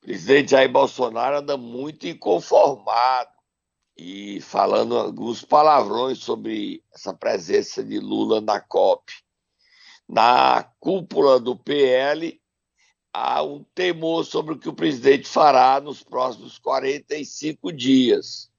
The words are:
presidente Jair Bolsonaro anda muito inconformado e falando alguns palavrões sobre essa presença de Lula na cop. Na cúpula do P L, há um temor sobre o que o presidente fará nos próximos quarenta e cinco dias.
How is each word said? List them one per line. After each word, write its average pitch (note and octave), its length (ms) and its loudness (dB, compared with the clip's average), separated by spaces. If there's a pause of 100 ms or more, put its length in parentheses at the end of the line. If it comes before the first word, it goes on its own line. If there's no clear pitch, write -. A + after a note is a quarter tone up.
presidente A2 500 2
Jair C3+ 180 6
Bolsonaro B2+ 680 0
anda C#3+ 200 -6
muito B2+ 520 -12
inconformado C3 1200 0 (680)
e G2 440 -12
falando G#2+ 560 0
alguns A2 480 -6
palavrões C3 760 2
sobre A2 640 -8 (100)
essa F#2+ 220 -12
presença A2 720 -2
de G#2+ 160 -8
Lula G#2+ 400 -2
na G#2+ 200 -2
cop. - 520 0 (960)
Na B2 600 4 (120)
cúpula D3+ 580 2
do A#2+ 160 -4
P C#3+ 300 0
L, C#3 560 0 (760)
há C3+ 300 -2
um D3 200 -12 (120)
temor E3 500 -2
sobre D#3+ 280 -6
o - 40 -14
que - 100 -12
o D#3 60 -10
presidente C#3 540 2
fará C3+ 520 4
nos C#3+ 220 -14
próximos A#2+ 560 -8
quarenta C3+ 580 -4
e F3 80 -10
cinco D#3 480 -10
dias. C3 880 0